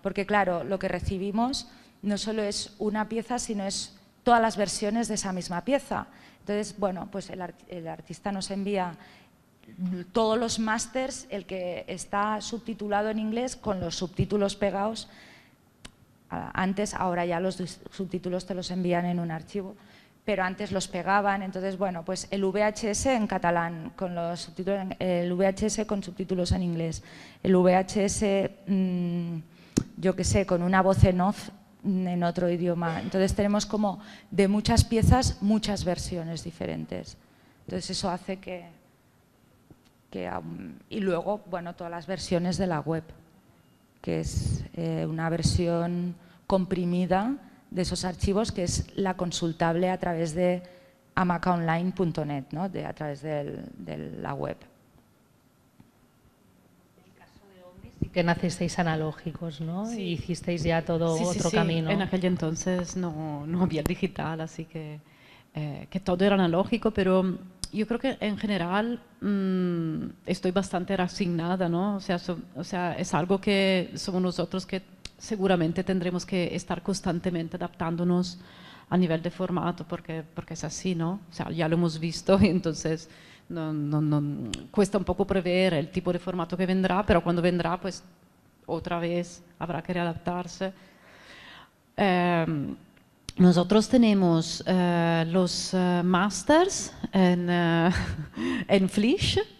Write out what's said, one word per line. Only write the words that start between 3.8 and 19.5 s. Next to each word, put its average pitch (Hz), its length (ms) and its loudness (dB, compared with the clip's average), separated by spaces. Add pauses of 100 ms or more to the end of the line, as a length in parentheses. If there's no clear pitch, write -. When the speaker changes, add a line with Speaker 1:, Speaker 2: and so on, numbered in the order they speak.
Speaker 1:
todas 240 180 8
las 220 160 2
versiones 208 500 0
de 220 60 0
esa 196 180 -4
misma 175 320 -4
pieza. 269 420 -2 (340)
Entonces, 208 380 -4
bueno, 185 320 -2
pues 196 200 -8
el 185 100 -10
art-, 175 280 -10
el 165 200 -10
artista 165 420 -8
nos 196 200 -4
envía 190 440 -2 (1160)
todos 220 260 4
los 226 220 -2
másters, 226 680 -2
el 196 160 -8
que 180 440 -6
está 202 520 -2
subtitulado 208 680 -2
en 220 80 -2
inglés 226 380 -4
con 190 240 -4
los 165 160 -4
subtítulos 196 580 0
pegados. 202 540 -2 (1200)
A-, - 240 -8
antes, 196 400 0
ahora 175 300 0
ya 170 160 0
los 185 200 -2
dis-, 175 180 -8 (120)
subtítulos 185 560 -6
te 196 80 -6
los 180 160 -6
envían 180 360 0
en 175 120 0
un 170 140 -4
archivo, 185 420 -8 (500)